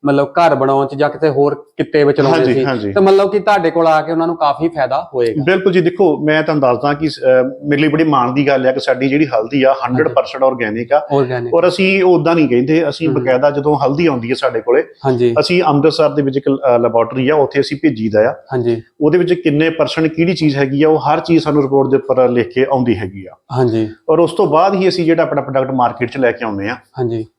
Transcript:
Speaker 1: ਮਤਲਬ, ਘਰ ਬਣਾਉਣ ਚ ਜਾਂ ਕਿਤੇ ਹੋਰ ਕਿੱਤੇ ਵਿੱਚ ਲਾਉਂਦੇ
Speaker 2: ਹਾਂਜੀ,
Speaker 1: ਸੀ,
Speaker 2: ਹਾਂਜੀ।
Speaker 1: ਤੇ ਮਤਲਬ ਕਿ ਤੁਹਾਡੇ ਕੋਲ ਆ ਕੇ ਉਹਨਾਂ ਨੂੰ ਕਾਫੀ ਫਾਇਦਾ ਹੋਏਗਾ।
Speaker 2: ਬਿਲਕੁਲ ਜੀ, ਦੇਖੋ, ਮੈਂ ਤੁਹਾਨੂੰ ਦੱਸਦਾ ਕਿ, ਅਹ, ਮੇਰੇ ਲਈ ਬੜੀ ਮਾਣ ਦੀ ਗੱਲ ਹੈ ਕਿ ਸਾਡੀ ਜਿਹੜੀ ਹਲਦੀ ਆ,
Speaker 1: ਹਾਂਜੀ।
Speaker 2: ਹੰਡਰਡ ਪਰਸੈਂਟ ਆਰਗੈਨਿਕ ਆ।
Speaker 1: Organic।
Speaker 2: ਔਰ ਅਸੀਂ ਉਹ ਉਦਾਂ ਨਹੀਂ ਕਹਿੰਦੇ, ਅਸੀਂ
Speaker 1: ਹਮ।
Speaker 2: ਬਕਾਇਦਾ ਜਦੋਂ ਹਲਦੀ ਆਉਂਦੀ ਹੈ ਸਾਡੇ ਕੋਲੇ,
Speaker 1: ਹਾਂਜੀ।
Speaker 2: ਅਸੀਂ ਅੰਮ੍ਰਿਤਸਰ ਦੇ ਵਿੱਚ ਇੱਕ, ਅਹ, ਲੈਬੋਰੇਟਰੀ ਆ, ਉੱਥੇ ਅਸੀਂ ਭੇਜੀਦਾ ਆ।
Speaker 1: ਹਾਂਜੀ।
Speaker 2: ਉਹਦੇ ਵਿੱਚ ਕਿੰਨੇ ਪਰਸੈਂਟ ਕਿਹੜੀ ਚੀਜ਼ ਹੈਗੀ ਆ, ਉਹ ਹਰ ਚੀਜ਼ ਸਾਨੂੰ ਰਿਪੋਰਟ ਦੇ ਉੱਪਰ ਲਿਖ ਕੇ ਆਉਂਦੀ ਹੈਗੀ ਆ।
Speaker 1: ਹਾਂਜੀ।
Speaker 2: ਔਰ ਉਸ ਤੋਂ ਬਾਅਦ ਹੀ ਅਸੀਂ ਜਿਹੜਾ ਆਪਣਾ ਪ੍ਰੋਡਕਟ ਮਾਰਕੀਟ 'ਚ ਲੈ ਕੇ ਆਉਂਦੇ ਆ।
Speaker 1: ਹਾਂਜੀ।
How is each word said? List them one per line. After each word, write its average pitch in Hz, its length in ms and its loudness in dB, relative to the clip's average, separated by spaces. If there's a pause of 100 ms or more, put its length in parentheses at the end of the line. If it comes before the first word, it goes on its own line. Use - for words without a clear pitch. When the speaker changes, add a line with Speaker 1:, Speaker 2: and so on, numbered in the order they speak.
Speaker 1:
ਮਤਲਬ, 139 280 2
ਘਰ 170 220 4
ਬਣਾਉਣ 135 320 0
ਚ 139 80 -10
ਜਾਂ 143 160 0
ਕਿਤੇ 156 180 -2
ਹੋਰ 143 260 0 (220)
ਕਿੱਤੇ 156 280 0
ਵਿੱਚ 143 160 2
ਲਾਉਂਦੇ 135 180 2
Speaker 2:
ਹਾਂਜੀ, 131 160 2
Speaker 1:
ਸੀ, 131 100 0
Speaker 2:
ਹਾਂਜੀ। 110 280 -4
Speaker 1:
ਤੇ 202 80 2
ਮਤਲਬ 196 320 4
ਕਿ 208 60 0
ਤੁਹਾਡੇ 185 320 0
ਕੋਲ 165 160 0
ਆ 156 160 2
ਕੇ 165 100 -6
ਉਹਨਾਂ 165 140 -2
ਨੂੰ 170 100 -4
ਕਾਫੀ 151 320 -2
ਫਾਇਦਾ 147 460 -4
ਹੋਏਗਾ। 120 300 0
Speaker 2:
ਬਿਲਕੁਲ 185 280 0
ਜੀ, 185 80 2
ਦੇਖੋ, 170 440 0
ਮੈਂ 156 180 0
ਤੁਹਾਨੂੰ 151 200 -2
ਦੱਸਦਾ 127 320 0
ਕਿ, 151 140 -4
ਅਹ, 131 600 0
ਮੇਰੇ 143 140 0
ਲਈ 156 60 2
ਬੜੀ 156 160 0
ਮਾਣ 131 280 0
ਦੀ 139 160 0
ਗੱਲ 131 180 2
ਹੈ 131 60 2
ਕਿ 139 80 -2
ਸਾਡੀ 131 280 -2
ਜਿਹੜੀ 147 180 0
ਹਲਦੀ 123 360 -2
ਆ, 131 100 4
Speaker 1:
ਹਾਂਜੀ। 123 220 -2
Speaker 2:
ਹੰਡਰਡ 127 200 0
ਪਰਸੈਂਟ 131 280 -2
ਆਰਗੈਨਿਕ 120 500 -2
ਆ। 147 220 0
Speaker 1:
Organic। 123 400 -2
Speaker 2:
ਔਰ 170 140 2
ਅਸੀਂ 190 360 0
ਉਹ 180 100 4
ਉਦਾਂ 165 200 2
ਨਹੀਂ 156 140 2
ਕਹਿੰਦੇ, 143 400 0
ਅਸੀਂ 160 200 -6
Speaker 1:
ਹਮ। 147 60 -2
Speaker 2:
ਬਕਾਇਦਾ 147 360 2
ਜਦੋਂ 147 260 0
ਹਲਦੀ 147 300 0
ਆਉਂਦੀ 123 240 -2
ਹੈ 131 40 0
ਸਾਡੇ 120 260 -2
ਕੋਲੇ, 123 240 0 (220)
Speaker 1:
ਹਾਂਜੀ। 120 340 0
Speaker 2:
ਅਸੀਂ 175 220 0
ਅੰਮ੍ਰਿਤਸਰ 147 460 2
ਦੇ 143 140 -2
ਵਿੱਚ 135 140 -2
ਇੱਕ, 139 120 -2
ਅਹ, 135 300 2
ਲੈਬੋਰੇਟਰੀ 117 500 0
ਆ, 151 60 2
ਉੱਥੇ 139 260 0
ਅਸੀਂ 139 220 -4
ਭੇਜੀਦਾ 110 480 2
ਆ। - 20 -8 (200)
Speaker 1:
ਹਾਂਜੀ। 117 300 -2 (180)
Speaker 2:
ਉਹਦੇ 156 180 2
ਵਿੱਚ 175 160 2
ਕਿੰਨੇ 160 360 0
ਪਰਸੈਂਟ 160 360 -2
ਕਿਹੜੀ 165 280 0
ਚੀਜ਼ 147 220 0
ਹੈਗੀ 139 260 0
ਆ, 156 60 4
ਉਹ 156 100 4
ਹਰ 151 220 0
ਚੀਜ਼ 160 240 0
ਸਾਨੂੰ 147 180 0
ਰਿਪੋਰਟ 135 280 0
ਦੇ 135 60 2
ਉੱਪਰ 127 320 2
ਲਿਖ 120 260 -2
ਕੇ 131 100 2
ਆਉਂਦੀ 123 340 0
ਹੈਗੀ 95 280 -10
ਆ। - 100 -20 (160)
Speaker 1:
ਹਾਂਜੀ। 113 380 0 (180)
Speaker 2:
ਔਰ 156 100 2
ਉਸ 165 140 0
ਤੋਂ 202 140 0
ਬਾਅਦ 170 280 2
ਹੀ 185 140 0
ਅਸੀਂ 175 160 -2
ਜਿਹੜਾ 165 180 2
ਆਪਣਾ 147 180 -2
ਪ੍ਰੋਡਕਟ 131 300 -4
ਮਾਰਕੀਟ 120 400 -2
'ਚ - 60 -12
ਲੈ 123 160 0
ਕੇ 117 120 -8
ਆਉਂਦੇ 101 240 -6
ਆ। 120 60 -6
Speaker 1:
ਹਾਂਜੀ। 113 520 -6 (120)